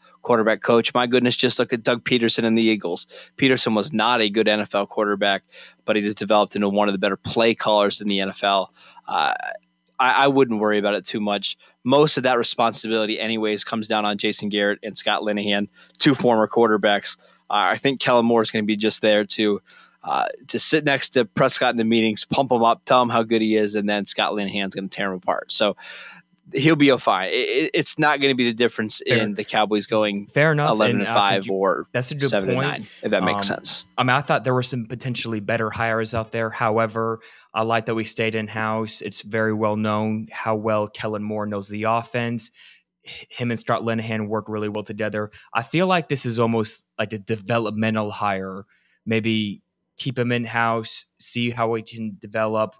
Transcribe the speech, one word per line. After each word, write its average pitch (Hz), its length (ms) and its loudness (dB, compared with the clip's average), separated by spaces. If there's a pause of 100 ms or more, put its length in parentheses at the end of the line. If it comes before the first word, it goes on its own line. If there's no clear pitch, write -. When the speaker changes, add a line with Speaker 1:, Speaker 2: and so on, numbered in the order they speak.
(220)
Speaker 1:
quarterback 110 400 2
coach. 117 320 2
My 123 140 2
goodness, 123 280 2
just 123 220 0
look 123 140 0
at 117 100 -2
Doug 120 220 -2
Peterson 117 400 2
and 113 120 4
the 113 60 4
Eagles. 101 440 0 (300)
Peterson 127 380 2
was 104 180 0
not 113 280 2
a 107 100 2
good 107 180 2
N 107 120 2
F 101 140 -6
L 101 120 0
quarterback, 101 560 0 (420)
but 110 120 -2
he 104 60 0
just 104 140 -4
developed 104 380 2
into 104 140 0
one 104 200 2
of 98 60 0
the 95 40 -4
better 95 180 0
play 117 380 0
callers 104 460 2
in 104 60 -8
the 101 140 0
N 95 80 -2
F - 160 -6
L. 98 280 2 (360)
Uh, 76 260 0 (640)
I, 127 260 4
I 143 40 6
wouldn't 131 320 4
worry 104 180 2
about 101 160 0
it 92 100 -4
too - 160 -6
much. 101 380 -4 (240)
Most 147 340 4
of 131 60 -2
that 123 160 2
responsibility 110 840 -2
anyways 107 440 -2
comes 110 220 -6
down 107 180 0
on 104 140 0
Jason 107 300 -2
Garrett 101 340 0
and 101 140 -10
Scott 104 260 -2
Linehan, 104 440 -2 (320)
two 143 160 4
former 113 340 4
quarterbacks. 107 680 2 (340)
Uh, 98 220 2
I 110 40 0
think 135 240 -2
Kellen 120 240 4
Moore 117 160 4
is 107 100 0
gonna 107 140 -2
be 107 120 0
just 107 260 0
there 107 240 4
to, 104 340 0 (420)
uh, 67 240 -2 (220)
to 113 100 -4
sit 156 260 2
next 139 260 0
to 120 160 2
Prescott 131 460 2
in 120 40 -4
the 113 80 2
meetings, 110 400 2
pump 139 260 0
him 117 140 4
up, 117 220 4
tell 127 160 6
him 117 80 0
how 117 120 2
good 113 200 2
he 107 120 2
is, 107 200 2
and 104 120 0
then 104 200 -2
Scott 101 260 0
Linehan's 98 420 -4
gonna 98 140 -6
tear 101 200 -6
him 92 100 -6
apart. - 340 -4
So - 240 0 (800)
he'll 151 200 4
be 143 140 6
a 127 100 6
fine. 95 300 0
It, 80 60 -2
it, 123 400 0
it's - 240 -2
not 151 220 2
gonna 139 140 2
be 123 100 2
the 117 100 0
difference 113 520 0
Speaker 2:
Fair. 123 120 2
Speaker 1:
in 107 160 0
the 104 100 -6
Cowboys 107 420 0
going 104 420 0
Speaker 2:
Fair 156 240 2
enough, 147 200 2
and 107 100 2
I 107 40 4
think 120 80 2
Speaker 1:
eleven 101 120 0
and 110 80 -2
five 98 320 2
Speaker 2:
you, 95 60 -4
Speaker 1:
or 95 400 0
Speaker 2:
that's 123 180 -2
a 151 40 -6
good 139 80 -4
point. 135 80 0
Speaker 1:
seven 101 200 0
and 127 100 0
nine, 135 260 -4 (160)
if 113 80 -4
that 98 120 2
makes 101 280 0
Speaker 2:
Um, - 60 -2
Speaker 1:
sense. - 280 -6 (140)
Speaker 2:
I 123 40 0
mean, 127 80 2
I 139 120 2
thought 139 220 0
there 127 100 0
were 127 80 0
some 120 240 -6
potentially 117 540 -6
better 110 300 -2
hires 113 440 -2
out 110 180 -4
there. 113 160 -2
However, 113 720 -2 (320)
I 110 100 -2
like 113 240 0
that 117 80 -4
we 113 100 -2
stayed 110 300 -2
in-house. 110 680 -4
It's - 180 -8
very 110 320 -2
well 107 240 0
known 107 560 -2
how 110 240 -2
well 107 320 0
Kellen 107 340 -6
Moore 107 240 -4
knows 101 220 -6
the 104 160 -6
offense. 117 640 -2 (560)
H-, - 240 -18
him 120 200 -6
and 113 100 -2
Scott 117 220 -2
Linehan 113 460 -2
work 107 200 -4
really 107 200 -4
well 104 140 -6
together. 104 480 -6 (220)
I 113 100 0
feel 170 240 0
like 180 220 0
this 131 180 -2
is 117 120 -2
almost 113 480 0 (120)
like 107 140 -4
a 110 60 -8
developmental 110 920 -2
hire. 98 540 -4 (420)
Maybe 110 560 -2 (340)
keep 127 220 -6
him 120 140 0
in-house, 113 720 -2 (140)
see 120 320 -2
how 117 240 -2
he 110 80 -4
can 110 360 -10
develop 110 600 -2